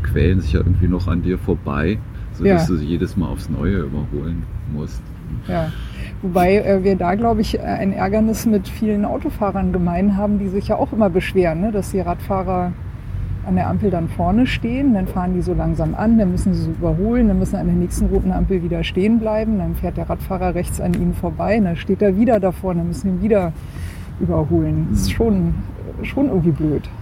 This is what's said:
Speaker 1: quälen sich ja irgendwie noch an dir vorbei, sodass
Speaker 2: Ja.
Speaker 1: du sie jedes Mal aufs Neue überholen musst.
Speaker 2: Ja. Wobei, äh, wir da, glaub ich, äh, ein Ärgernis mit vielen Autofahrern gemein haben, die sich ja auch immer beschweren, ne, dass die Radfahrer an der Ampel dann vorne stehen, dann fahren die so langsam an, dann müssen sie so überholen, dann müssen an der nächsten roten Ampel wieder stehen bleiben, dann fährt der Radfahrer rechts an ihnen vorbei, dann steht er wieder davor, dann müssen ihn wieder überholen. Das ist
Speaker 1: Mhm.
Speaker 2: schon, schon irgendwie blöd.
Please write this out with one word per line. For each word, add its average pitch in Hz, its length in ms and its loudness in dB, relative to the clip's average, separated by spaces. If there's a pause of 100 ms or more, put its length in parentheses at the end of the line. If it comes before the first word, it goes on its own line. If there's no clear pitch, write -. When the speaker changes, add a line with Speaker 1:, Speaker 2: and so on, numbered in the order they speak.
Speaker 1:
quälen 87 380 4
sich - 120 0
ja - 60 2
irgendwie 90 280 2
noch 90 200 0
an 87 160 0
dir 90 160 0
vorbei, 80 580 -2 (360)
sodass 87 360 2
Speaker 2:
Ja. 92 60 2
Speaker 1:
du 80 40 0
sie 73 60 -2
jedes 82 320 -2
Mal 78 120 -2
aufs - 200 -6
Neue 87 300 0
überholen 73 640 -4 (280)
musst. 76 300 -8 (460)
Speaker 2:
Ja. 165 220 -2 (520)
Wobei, 185 360 4
äh, 196 260 2
wir 196 140 4
da, 175 180 0
glaub 226 240 2
ich, 220 180 0
äh, - 60 -4
ein - 280 -2
Ärgernis 214 540 0
mit 208 220 2
vielen 208 380 0
Autofahrern 196 680 -2
gemein 180 420 2
haben, 208 220 0
die 196 120 -2
sich 190 180 -2
ja 214 80 2
auch - 180 -2
immer 214 160 4
beschweren, 170 520 0
ne, 220 100 0
dass 202 180 -2
die 190 120 -2
Radfahrer 180 720 -2 (760)
an 190 80 2
der 180 120 0
Ampel 185 240 2
dann 165 180 0
vorne 202 380 2
stehen, 247 480 2
dann 185 120 2
fahren 180 280 -2
die 175 80 0
so 175 100 0
langsam 160 400 0
an, 226 240 4
dann 190 140 4
müssen 180 240 2
sie 165 80 0
so 160 80 -2
überholen, 190 560 2
dann 196 100 4
müssen 185 200 0
an 175 100 0
der 175 80 2
nächsten 180 320 0
roten 190 240 2
Ampel 175 320 2
wieder 165 200 -2
stehen 214 360 2
bleiben, 220 400 0
dann 165 160 -2
fährt 175 220 -4
der 170 120 -4
Radfahrer 175 460 -2
rechts - 260 -4
an 175 140 0
ihnen 175 180 0
vorbei, 175 500 0
dann 170 120 0
steht 185 260 -2
er 196 160 4
wieder 226 220 4
davor, 185 340 -2
dann 170 140 -2
müssen 165 220 -4
ihn 180 120 0
wieder 196 320 2 (680)
überholen. 160 680 2
Das 202 120 2
ist 196 80 0
Speaker 1:
Mhm. - 40 -2
Speaker 2:
schon, 190 400 2 (480)
schon 277 280 0
irgendwie 175 220 2
blöd. 147 380 -2 (120)